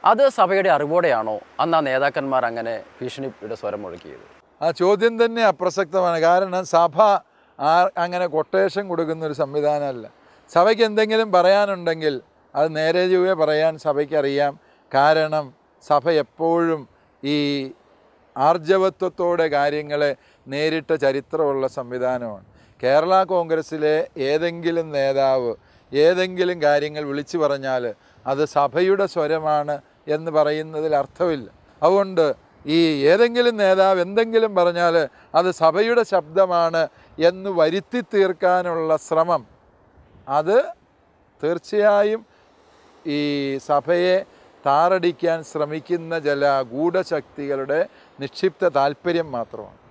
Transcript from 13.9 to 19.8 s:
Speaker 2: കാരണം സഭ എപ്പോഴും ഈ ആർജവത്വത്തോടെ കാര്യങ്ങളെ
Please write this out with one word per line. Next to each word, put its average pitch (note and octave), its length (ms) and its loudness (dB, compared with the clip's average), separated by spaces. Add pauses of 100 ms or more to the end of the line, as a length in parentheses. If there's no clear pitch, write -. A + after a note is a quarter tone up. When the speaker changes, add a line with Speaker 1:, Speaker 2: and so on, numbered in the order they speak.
Speaker 2:
കാരണം D#3 540 2 (380)
സഭ C#3+ 200 0 (200)
എപ്പോഴും E3 580 -2 (420)
ഈ D3 140 -2 (1120)
ആർജവത്വത്തോടെ F3 1000 0 (120)
കാര്യങ്ങളെ D3 540 -2 (420)